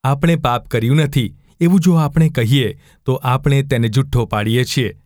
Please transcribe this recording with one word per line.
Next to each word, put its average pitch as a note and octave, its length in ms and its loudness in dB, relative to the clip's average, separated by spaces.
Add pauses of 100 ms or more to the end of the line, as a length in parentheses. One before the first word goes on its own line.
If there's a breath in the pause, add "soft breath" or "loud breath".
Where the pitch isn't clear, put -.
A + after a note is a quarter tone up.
આપણે C#3+ 320 0
પાપ A#2+ 300 -2
કર્યું A#2+ 300 0
નથી, C#3 380 -2 (260 soft breath)
એવું F3 200 4
જો F3 140 2
આપણે D#3 340 2
કહીએ, A#2+ 500 0 (260 soft breath)
તો C3 100 0
આપણે C3+ 480 0
તેને A#2+ 260 -2
જુઠ્ઠો B2 380 0
પાડીએ A2+ 380 -2
છીએ A2+ 280 -4 (140)